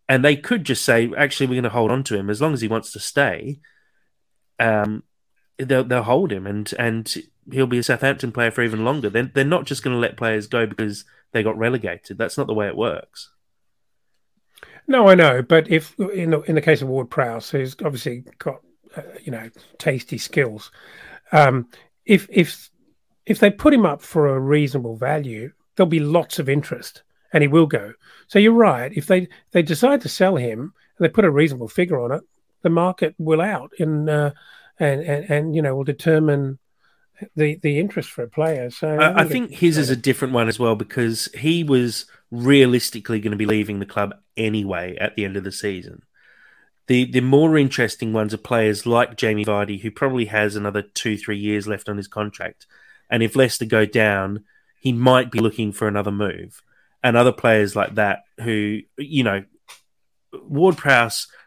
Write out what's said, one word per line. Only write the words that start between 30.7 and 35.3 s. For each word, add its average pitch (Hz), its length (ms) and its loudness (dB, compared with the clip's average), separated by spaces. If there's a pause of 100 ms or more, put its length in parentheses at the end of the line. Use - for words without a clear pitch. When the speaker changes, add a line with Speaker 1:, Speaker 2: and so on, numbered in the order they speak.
Speaker 2:
and 170 80 0
they 156 40 2
put 208 160 4
a 160 60 4
reasonable 139 360 0
figure 175 320 -2
on 120 120 -4
it, 151 100 -4 (400)
the 170 80 0
market 170 480 0
will 160 240 0
out 196 380 -4
in, 156 280 -2
uh, 147 240 0 (480)
and, 143 220 0
and, 156 300 -6